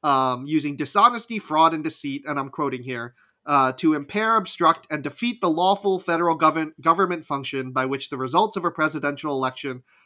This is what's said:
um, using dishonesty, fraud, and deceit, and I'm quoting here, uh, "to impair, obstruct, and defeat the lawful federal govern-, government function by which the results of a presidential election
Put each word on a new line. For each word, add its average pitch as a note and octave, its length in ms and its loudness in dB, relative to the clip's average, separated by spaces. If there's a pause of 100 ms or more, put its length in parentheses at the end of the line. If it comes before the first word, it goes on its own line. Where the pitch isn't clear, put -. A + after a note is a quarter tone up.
um, C3 420 2
using D3 300 0
dishonesty, A3 640 0
fraud, D#3+ 340 4
and D#3 120 -6
deceit, C#3+ 420 -6
and D3 140 -4
I'm C3+ 100 -6
quoting C3+ 320 -4
here, A#2+ 320 -8 (320)
uh, C3+ 300 4
"to D#3 180 2
impair, G#3 400 0
obstruct, F3 560 2
and D3 140 -6
defeat A#3 360 -4
the - 80 2
lawful F#3+ 520 2
federal E3+ 340 2
govern-, D#3 460 0
government E3+ 440 0
function C3+ 460 -4
by C3 160 0
which C3+ 240 -4
the C3+ 80 -8
results D#3+ 380 0
of F3 80 -6
a E3+ 80 0
presidential D3 640 -2
election C3 480 -4 (220)